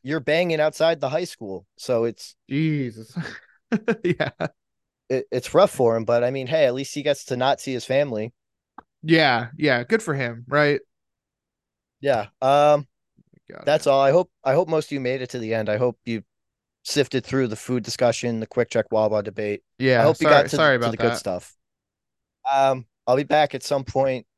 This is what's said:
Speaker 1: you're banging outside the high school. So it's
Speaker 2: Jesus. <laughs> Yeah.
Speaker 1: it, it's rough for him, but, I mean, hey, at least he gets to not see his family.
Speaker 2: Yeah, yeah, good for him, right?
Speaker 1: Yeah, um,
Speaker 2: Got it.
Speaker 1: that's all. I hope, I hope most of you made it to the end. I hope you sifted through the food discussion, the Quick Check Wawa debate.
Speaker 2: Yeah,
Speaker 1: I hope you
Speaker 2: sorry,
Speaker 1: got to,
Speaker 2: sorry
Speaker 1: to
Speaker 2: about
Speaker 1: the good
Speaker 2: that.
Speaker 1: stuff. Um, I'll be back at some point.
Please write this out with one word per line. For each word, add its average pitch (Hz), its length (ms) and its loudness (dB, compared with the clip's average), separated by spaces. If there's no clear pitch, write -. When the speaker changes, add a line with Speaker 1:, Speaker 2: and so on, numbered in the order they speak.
Speaker 1:
you're 156 140 -4
banging 160 400 0
outside 156 420 0
the 135 80 -2
high 165 140 -2
school. 95 420 -12
So 117 260 0
it's - 320 -6
Speaker 2:
Jesus. 135 680 -4
<laughs> 220 320 -2
Yeah. 160 260 0
Speaker 1:
it, 131 220 -2
it's - 240 -6
rough 185 160 6
for 117 260 2
him, 113 80 -4
but, 120 180 2
I 123 60 0
mean, 135 160 -6
hey, 151 220 2
at 123 80 0
least 135 180 -8
he 147 80 -8
gets 143 240 -2
to 131 120 -4
not 127 220 0
see 135 140 -8
his 120 120 -6
family. 127 460 -2
Speaker 2:
Yeah, 147 460 2
yeah, 131 260 2
good 220 200 -2
for 156 100 -4
him, 120 340 -6
right? 147 320 2
Speaker 1:
Yeah, 120 260 0
um, 147 460 4
Speaker 2:
Got - 120 -20
it. - 40 -14
Speaker 1:
that's 151 220 2
all. 135 120 4
I 139 120 6
hope, 175 180 4
I 135 100 2
hope 160 160 2
most 156 180 0
of - 40 -10
you 139 80 -4
made 127 240 -4
it - 80 -12
to 127 80 -8
the 110 160 -4
end. 110 140 -2
I 107 80 0
hope 120 280 -2
you 113 180 -6
sifted 135 420 -2
through 131 220 -2
the 107 80 -6
food 123 280 -6
discussion, 117 560 -2
the 110 80 -8
Quick 120 220 -2
Check - 220 -4
Wawa 107 320 0
debate. 104 400 -6
Speaker 2:
Yeah, 127 220 4
Speaker 1:
I - 20 6
hope 156 180 2
you 156 60 2
Speaker 2:
sorry, 147 160 8
Speaker 1:
got 135 60 -4
to, 147 60 -6
Speaker 2:
sorry 147 200 4
Speaker 1:
to - 0 -
Speaker 2:
about 117 160 -2
Speaker 1:
the 110 60 -8
good 117 160 0
Speaker 2:
that. 113 40 -6
Speaker 1:
stuff. - 380 -10
Um, 135 320 2
I'll 123 100 4
be 147 60 0
back 151 320 2
at 123 80 -10
some 135 200 -2
point. 135 440 -2